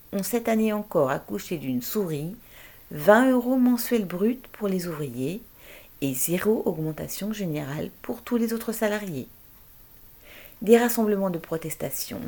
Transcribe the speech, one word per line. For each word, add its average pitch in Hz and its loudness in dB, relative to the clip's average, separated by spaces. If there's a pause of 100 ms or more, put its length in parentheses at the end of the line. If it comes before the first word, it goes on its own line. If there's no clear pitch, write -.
(140)
ont 196 -2
cette 233 -2
année 220 2
encore 185 2
accouché 175 -4
d'une 127 -2
souris, 165 -4 (560)
vingt 214 6
euros 254 4
mensuels 240 2
bruts 196 0 (120)
pour 214 -6
les 185 0
ouvriers 147 -6 (580)
et 139 0
zéro 185 0
augmentation 156 -4
générale 151 -6 (100)
pour - -10
tous 240 -2
les 226 0
autres 226 -6
salariés. 208 -4 (1300)
Des 226 8
rassemblements 214 2
de 170 -4
protestation, - -6